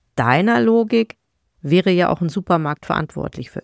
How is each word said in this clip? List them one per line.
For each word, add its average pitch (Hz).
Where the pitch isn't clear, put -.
deiner 165
Logik 226
wäre 175
ja 175
auch -
ein 175
Supermarkt 156
verantwortlich -
für -